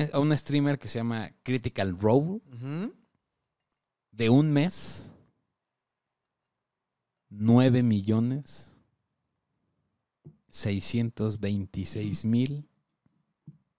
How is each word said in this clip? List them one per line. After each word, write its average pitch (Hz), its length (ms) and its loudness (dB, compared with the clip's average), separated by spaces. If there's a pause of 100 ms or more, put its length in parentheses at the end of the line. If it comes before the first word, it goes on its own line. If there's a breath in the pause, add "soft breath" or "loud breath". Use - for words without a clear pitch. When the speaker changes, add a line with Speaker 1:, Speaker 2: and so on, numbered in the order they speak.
(140)
Speaker 1:
un 147 240 2
streamer 143 420 0
que - 80 -12
se 117 120 -6
llama 113 320 -6 (120)
Critical 104 560 -2
Role. 143 420 4 (120)
Speaker 2:
Ujú. 147 400 -8 (1160)
Speaker 1:
De 113 180 0
un 147 220 6
mes, - 640 -2 (2250)
nueve 120 540 4
millones 113 960 -2 (1700)
seiscientos 107 920 -4
veintiséis 101 840 -4
mil 131 460 0 (1080)